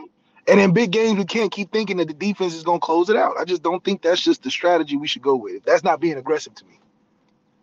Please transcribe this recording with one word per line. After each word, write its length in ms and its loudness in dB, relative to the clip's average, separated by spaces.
And 120 6
in 140 4
big 180 2
games, 260 2
we 80 -2
can't 260 -2
keep 200 -10
thinking 260 -2
that 120 -2
the 40 -10
defense 400 -4
is 100 -14
gonna 160 0
close 300 0
it 60 4
out. 240 0
I 60 -4
just 180 -4
don't 200 -2
think 180 -2
that's 200 2
just 220 2
the 80 -6
strategy 460 0
we 100 -6
should 140 -6
go 140 2
with. 280 -8
That's 200 2
not 180 0
being 160 -2
aggressive 380 -4
to 100 -20
me. 140 -20